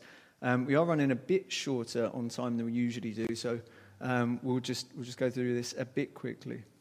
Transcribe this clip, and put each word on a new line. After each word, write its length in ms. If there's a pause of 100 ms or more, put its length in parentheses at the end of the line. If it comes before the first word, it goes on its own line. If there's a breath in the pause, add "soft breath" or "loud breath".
(420 loud breath)
Um, 240
we 100
are 100
running 260
a 40
bit 360
shorter 600
on 160
time 260
than 120
we 40
usually 400
do, 240
so, 240 (400 loud breath)
um, 440
we'll 160
just, 340
we'll 120
just 120
go 100
through 280
this 200
a 80
bit 300
quickly. 480 (200)